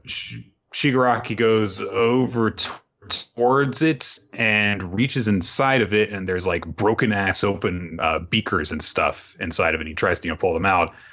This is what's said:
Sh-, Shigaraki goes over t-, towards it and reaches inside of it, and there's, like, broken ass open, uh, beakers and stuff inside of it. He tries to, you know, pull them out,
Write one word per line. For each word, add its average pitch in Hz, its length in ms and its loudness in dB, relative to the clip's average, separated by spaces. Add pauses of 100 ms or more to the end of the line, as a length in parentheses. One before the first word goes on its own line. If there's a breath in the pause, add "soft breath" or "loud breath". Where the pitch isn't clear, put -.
Sh-, - 340 -10 (340)
Shigaraki 123 640 0
goes 110 440 2
over 117 720 2
t-, - 180 -2 (680)
towards 127 460 2
it - 380 0 (140)
and 104 600 0
reaches 120 340 0
inside 117 540 2
of 98 120 -2
it, 104 180 2
and 95 160 -8
there's, 92 200 -2
like, 87 180 -2
broken 107 480 0
ass 98 300 0
open, 90 580 -4
uh, 80 180 0
beakers 85 520 -2
and 78 100 -4
stuff - 580 -2
inside 82 360 0
of 80 60 -4
it. 78 60 -10
He 78 60 -12
tries 87 280 0
to, 87 60 -8
you 82 60 -4
know, 80 40 -10
pull 90 160 0
them 82 120 -2
out, 87 280 2 (200 loud breath)